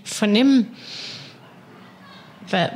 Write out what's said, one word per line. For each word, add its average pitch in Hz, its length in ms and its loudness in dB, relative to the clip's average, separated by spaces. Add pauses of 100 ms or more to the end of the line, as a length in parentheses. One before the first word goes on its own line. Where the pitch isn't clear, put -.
fornemme, 226 600 4 (1800)
hvad, 180 260 0